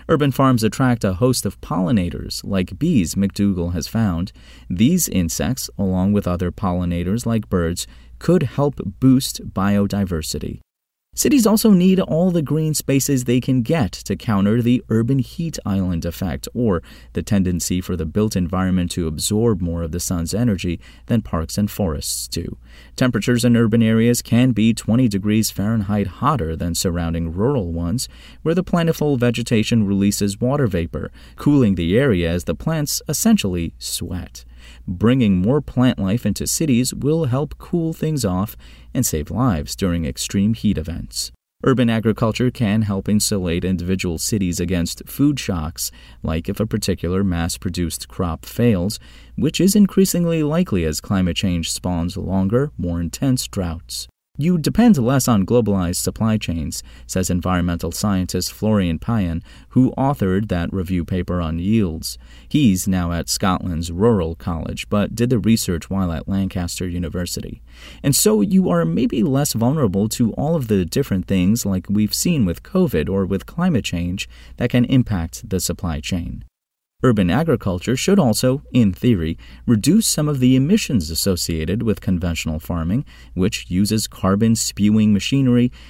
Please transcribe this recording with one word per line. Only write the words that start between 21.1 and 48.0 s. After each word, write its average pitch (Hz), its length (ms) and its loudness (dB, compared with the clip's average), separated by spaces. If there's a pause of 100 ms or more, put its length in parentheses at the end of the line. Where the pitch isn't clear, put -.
parks - 360 -4
and 104 120 0
forests - 600 -6
do. - 260 -8 (400)
Temperatures 120 480 0
in 120 140 6
urban 117 260 4
areas 113 380 4
can 123 300 2
be 110 220 2
twenty 117 360 2
degrees 104 420 0
Fahrenheit 104 560 -2
hotter 92 480 -2
than 85 200 -4
surrounding 85 580 -2
rural 101 400 0
ones, 85 340 -4 (340)
where 160 140 0
the 180 80 0
plentiful 160 540 0
vegetation 117 680 2
releases 101 540 0
water 135 260 0
vapor, 85 460 -4 (240)
cooling 131 400 4
the 85 220 2
area 92 340 2
as 87 140 -2
the 80 100 -2
plants 156 540 -4
essentially 101 680 0
sweat. - 680 -10 (420)
Bringing 104 520 2
more 120 200 2
plant 127 380 0
life 101 260 -2
into 98 220 -2
cities 127 480 0
will 156 320 -2
help 135 320 -2
cool 165 360 -4
things 156 300 -4
off 95 320 -2 (380)
and 127 100 0
save - 280 -4
lives 98 440 -2
during 87 300 -2
extreme 98 480 0
heat 107 240 0
events. - 540 -8 (320)
Urban 123 260 4
agriculture 113 600 0
can 110 320 0
help 98 260 -2
insulate 90 560 0
individual 90 540 -2
cities 87 400 -2
against 87 480 -2
food 143 320 2
shocks, 82 500 -6 (320)
like 80 260 -4
if 101 120 -6
a 117 80 -6
particular 95 560 -2
mass-produced 87 840 -4